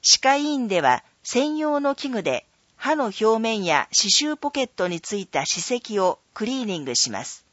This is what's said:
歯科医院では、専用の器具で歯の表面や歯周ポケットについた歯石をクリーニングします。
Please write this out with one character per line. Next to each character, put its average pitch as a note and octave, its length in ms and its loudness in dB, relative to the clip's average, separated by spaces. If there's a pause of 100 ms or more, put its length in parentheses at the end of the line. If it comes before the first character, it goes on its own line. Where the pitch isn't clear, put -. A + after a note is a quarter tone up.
歯 - 180 4
科 C4+ 160 4
医 D4 80 0
院 C#4+ 240 -2
で F#3 140 0
は、 B2+ 220 4 (200)
専 D4+ 320 0
用 D4+ 240 0
の C#4 160 0
器 C#4 140 -8
具 A3+ 140 -4
で C3 220 -2 (300)
歯 D4 200 -2
の B3+ 100 0
表 A3 340 2
面 A3 240 -2
や D#3 280 2
歯 - 180 0
周 D4+ 260 2
ポ D4 160 -6
ケ C#4 120 -2
ッ B3 40 -4
ト F#3 200 -2
に E3+ 120 -2
つ - 160 -8
い G3 120 -6
た C#3+ 180 -2
歯 - 140 -2
石 A3+ 400 -4
を F#3 200 2 (140)
ク G#3+ 120 -4
リ B3+ 180 -4
ー - 20 -4
ニ F#3 140 -4
ン C#3+ 60 -8
グ B2+ 100 -4
し - 160 0
ま G#2 120 -6
す。 - 300 -16